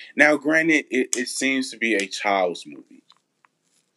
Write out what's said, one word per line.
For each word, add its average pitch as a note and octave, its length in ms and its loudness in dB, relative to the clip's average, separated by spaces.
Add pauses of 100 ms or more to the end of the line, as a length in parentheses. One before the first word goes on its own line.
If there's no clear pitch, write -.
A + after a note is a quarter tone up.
(160)
Now, D3+ 200 4
granted, D#3 540 2
it, - 260 0
it B2 120 -4
seems C3+ 420 -2
to A#2 60 -16
be A2 180 0
a G2 120 0
child's F#2 600 -2
movie. - 360 -20 (960)